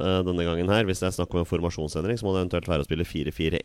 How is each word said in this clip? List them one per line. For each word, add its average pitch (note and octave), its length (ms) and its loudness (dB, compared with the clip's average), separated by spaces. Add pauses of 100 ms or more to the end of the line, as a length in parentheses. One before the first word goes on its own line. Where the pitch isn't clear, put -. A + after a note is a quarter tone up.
eh, F#2 260 2
denne F2 220 0
gangen F2 240 2
her. G#2+ 160 4
Hvis F#2 160 -2
det F#2 80 0
er - 80 -6
snakk F2+ 160 -2
om E2+ 80 2
en - 80 -4
formasjonsendring, E2+ 640 -2
så A2+ 80 -8
må F#2+ 80 2
det F#2 120 2
eventuelt F2 260 -2
være D2 160 2
å - 0 -
spille E2 180 0
fire D2+ 300 -4
fire D#2+ 280 0